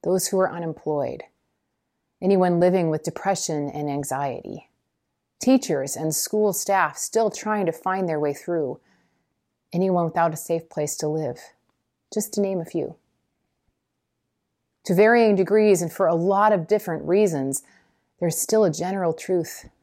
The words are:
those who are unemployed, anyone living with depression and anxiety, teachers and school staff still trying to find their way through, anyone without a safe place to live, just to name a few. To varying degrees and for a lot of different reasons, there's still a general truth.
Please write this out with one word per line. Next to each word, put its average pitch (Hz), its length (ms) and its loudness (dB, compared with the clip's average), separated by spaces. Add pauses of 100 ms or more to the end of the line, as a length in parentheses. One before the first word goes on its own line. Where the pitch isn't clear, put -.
those 180 260 -2
who 196 100 -2
are 185 140 0
unemployed, 156 720 -6 (960)
anyone 180 400 2
living 180 300 2
with 156 140 -4
depression 156 680 -4
and 147 180 -6
anxiety, 139 800 -6 (720)
teachers 165 580 0
and 156 180 -4
school 214 380 0
staff 180 460 0
still 220 320 0
trying 214 340 -4
to 165 80 0
find 185 340 -4
their 156 140 -2
way 147 140 -2
through, 147 460 -4 (920)
anyone 180 320 0
without 165 300 0
a 160 40 -10
safe 165 300 -4
place 151 280 -6
to 156 120 -4
live, 151 300 -4 (760)
just - 200 -6
to 208 80 -4
name 190 200 -2
a 165 40 -8
few. - 320 -6 (1900)
To 190 100 2
varying 220 420 6
degrees 196 460 4
and 165 100 -4
for 190 140 2
a 165 80 4
lot 196 360 4
of 175 160 2
different 170 400 -2
reasons, 160 560 2 (560)
there's 165 180 -2
still 220 280 2
a 180 60 4
general 180 420 -2
truth. - 560 -4 (140)